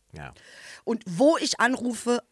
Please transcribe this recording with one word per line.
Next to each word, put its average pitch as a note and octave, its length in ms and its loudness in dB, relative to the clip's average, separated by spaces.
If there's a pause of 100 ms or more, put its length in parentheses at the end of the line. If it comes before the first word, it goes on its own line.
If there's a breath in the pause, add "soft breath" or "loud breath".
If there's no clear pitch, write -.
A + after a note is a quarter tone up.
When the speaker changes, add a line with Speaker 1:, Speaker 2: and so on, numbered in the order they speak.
(140)
Speaker 1:
Ja. C#2 200 -14 (500 loud breath)
Speaker 2:
Und A3+ 240 -4
wo C4 300 4
ich - 220 -4
anrufe, A#3+ 600 0 (120)